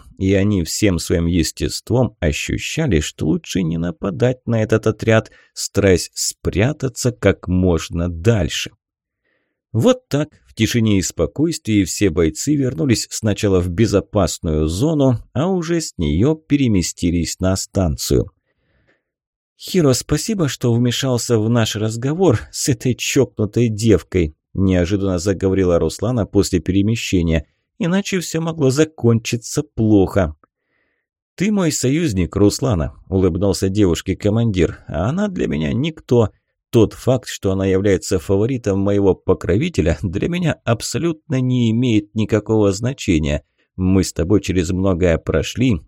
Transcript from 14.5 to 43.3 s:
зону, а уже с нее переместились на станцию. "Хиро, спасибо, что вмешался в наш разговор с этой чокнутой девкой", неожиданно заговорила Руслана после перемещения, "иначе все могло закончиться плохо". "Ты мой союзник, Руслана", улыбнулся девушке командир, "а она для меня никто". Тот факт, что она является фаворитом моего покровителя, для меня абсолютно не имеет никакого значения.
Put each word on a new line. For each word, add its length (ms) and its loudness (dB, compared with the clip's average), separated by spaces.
зону, 500 0
а 140 -2
уже 340 -2
с 160 -10
нее 380 0
переместились 1080 -2
на 160 0
станцию. 760 -2
"Хиро, 360 2
спасибо, 540 -2
что 260 0
вмешался 640 0
в 100 0
наш 280 0
разговор 640 0
с 180 -4
этой 260 -2
чокнутой 760 0
девкой", 680 2
неожиданно 640 2
заговорила 600 2
Руслана 480 -2
после 340 2
перемещения, 840 0
"иначе 420 -2
все 220 -6
могло 260 0
закончиться 920 0
плохо". 760 2
"Ты 160 -2
мой 220 0
союзник, 640 -2
Руслана", 580 2
улыбнулся 600 0
девушке 460 0
командир, 720 0
"а 220 -4
она 200 -2
для 200 -4
меня 240 -4
никто". 580 0
Тот 220 4
факт, 340 -2
что 240 -4
она 140 -2
является 520 0
фаворитом 640 -2
моего 340 2
покровителя, 880 -2
для 280 -4
меня 240 -2
абсолютно 760 -4
не 280 2
имеет 440 0
никакого 580 0
значения. 720 -2